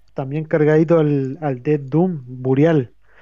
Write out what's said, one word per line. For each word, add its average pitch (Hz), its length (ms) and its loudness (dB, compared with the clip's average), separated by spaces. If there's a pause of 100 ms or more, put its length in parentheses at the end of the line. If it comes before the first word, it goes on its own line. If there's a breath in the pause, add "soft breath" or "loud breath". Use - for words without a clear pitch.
(140)
también 147 320 -8
cargadito 156 540 2
al, 139 420 0
al 135 220 -6
Death 151 200 -2
Doom, 156 440 -2
Burial. 131 640 0 (280 soft breath)